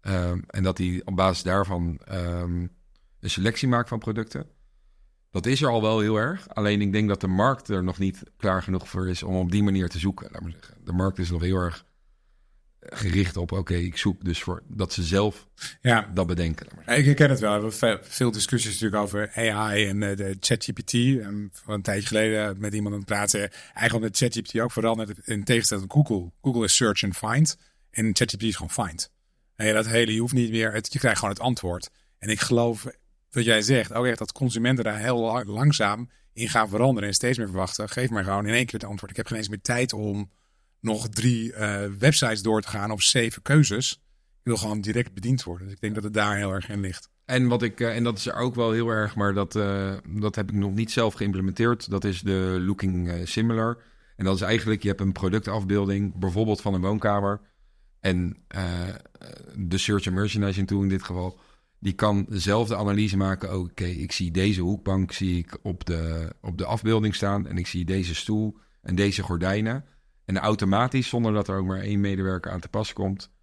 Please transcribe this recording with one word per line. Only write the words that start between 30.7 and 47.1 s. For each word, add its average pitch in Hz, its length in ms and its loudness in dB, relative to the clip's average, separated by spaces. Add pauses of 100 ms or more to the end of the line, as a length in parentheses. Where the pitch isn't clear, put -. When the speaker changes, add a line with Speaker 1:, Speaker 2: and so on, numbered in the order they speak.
Speaker 2:
het, 107 200 -4
je 139 60 -2
krijgt 117 200 2
gewoon 101 160 0
het - 80 -8
antwoord. 95 480 -2 (280)
En 101 100 -8
ik 107 120 0
geloof 117 460 2 (440)
wat 120 140 0
jij 110 180 6
zegt, 113 300 2
ook 120 140 0
echt 117 120 0
dat 107 140 -8
consumenten 120 520 0
daar 107 140 -2
heel 120 220 0
la-, 113 240 -2
langzaam 110 640 2 (220)
in 110 160 -6
gaan 110 200 4
veranderen 107 400 2
en 98 60 -4
steeds 123 240 2
meer 113 100 -4
verwachten. 92 400 -4
Geef 123 220 -2
mij 104 140 -2
gewoon 101 220 0
in 107 80 0
één 123 120 4
keer 110 140 -6
het 104 80 -12
antwoord. 101 220 -10
Ik - 60 -10
heb 110 100 -4
geen 123 120 -6
eens 107 100 -6
meer 101 120 -8
tijd 123 320 0
om 104 380 -4 (500)
nog 110 280 -2
drie, 113 440 2
eh, 101 460 -4
websites 113 440 4
door 107 180 4
te - 80 -8
gaan 104 220 -4
of 104 120 -2
zeven 117 400 2
keuzes. 131 500 4
Ik - 60 -10 (440)
wil 117 140 0
gewoon 107 240 -2
direct 107 340 -2
bediend 120 300 0
worden. 87 220 -10
Dus 98 80 -12
ik - 60 -16
denk 107 140 -2
dat 107 100 -6
het 107 100 -8
daar 104 220 2
heel 101 160 0
erg 95 160 -4
in 101 120 -4
ligt. 95 300 -6 (140)